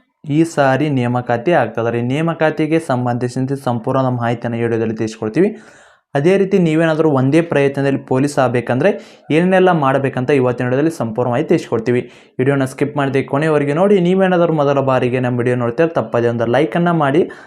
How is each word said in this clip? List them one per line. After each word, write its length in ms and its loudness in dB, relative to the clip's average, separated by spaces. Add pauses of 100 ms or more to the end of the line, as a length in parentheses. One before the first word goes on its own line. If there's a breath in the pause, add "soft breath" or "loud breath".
(300)
ಈ 140 2
ಸಾರಿ 460 0
ನೇಮಕಾತಿ 640 -2
ಆಗ್ತದೆ 400 0
ರೀ. 100 -2
ನೇಮಕಾತಿಗೆ 800 0
ಸಂಬಂಧಿಸಿದಂತೆ 760 -4
ಸಂಪೂರ್ಣ 460 -2
ಮಾಹಿತಿಯನ್ನು 580 -2
ಈ 20 0
ವಿಡಿಯೋದಲ್ಲಿ 340 -2
ತಿಳಿಸ್ಕೊಡ್ತೀವಿ. 640 -2 (580 loud breath)
ಅದೇ 220 2
ರೀತಿ 200 0
ನೀವೇನಾದರೂ 540 2
ಒಂದೇ 300 2
ಪ್ರಯತ್ನದಲ್ಲಿ 560 0
ಪೊಲೀಸ್ 420 -2
ಆಗಬೇಕಂದ್ರೆ 840 0 (100)
ಏನೆಲ್ಲ 400 4
ಮಾಡಬೇಕಂತ 580 0
ಇವತ್ತಿನ 360 2
ವಿಡಿಯೋದಲ್ಲಿ 320 0
ಸಂಪೂರ್ಣ 340 -2
ಮಾಹಿತಿ 160 -2
ತಿಳಿಸ್ಕೊಡ್ತೀವಿ. 640 -2 (280 loud breath)
ವಿಡಿಯೋನ 260 0
ಸ್ಕಿಪ್ 320 -4
ಮಾಡದೆ 260 -2
ಕೊನೆಯವರೆಗೆ 500 0
ನೋಡಿ. 260 2
ನೀವೇನಾದರೂ 540 2
ಮೊದಲ 260 2
ಬಾರಿಗೆ 400 0
ನಮ್ಮ 180 -2
ವಿಡಿಯೋ 180 0
ನೋಡ್ತೀರ, 320 0
ತಪ್ಪದೆ 420 0
ಒಂದು 160 -2
ಲೈಕನ್ನು 480 0
ಮಾಡಿ. 360 2 (180 loud breath)